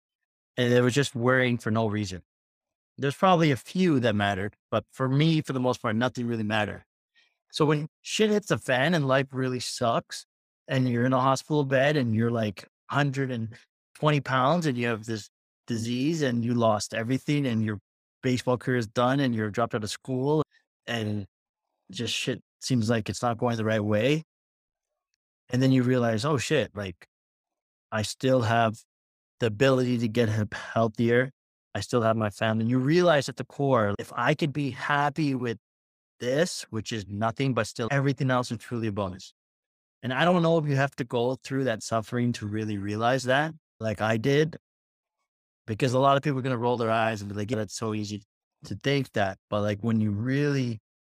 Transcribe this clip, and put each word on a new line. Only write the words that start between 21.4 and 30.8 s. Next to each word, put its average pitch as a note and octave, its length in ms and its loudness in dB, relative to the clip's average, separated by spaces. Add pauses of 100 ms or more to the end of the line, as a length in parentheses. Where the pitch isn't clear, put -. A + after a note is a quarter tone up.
just A#2 220 -6
shit - 280 -6 (180)
seems A#2+ 300 0
like A2+ 200 0
it's - 120 -8
not A#2+ 160 0
going A#2 200 -2
the A2 60 -2
right A2 200 0
way. A#2+ 400 2 (1300)
And B2 120 0
then C3+ 100 4
you C3 120 4
realize, A#2 420 0
"Oh D3+ 120 0
shit, A#2 380 -2
like, G2 320 -10 (840)
I A2 100 0
still C3 400 0
have A2+ 340 2 (640)
the B2 60 0
ability B2 540 2
to A#2+ 80 0
get A2+ 220 0
he-, G#2+ 140 0 (300)
healthier. A#2 580 2 (420)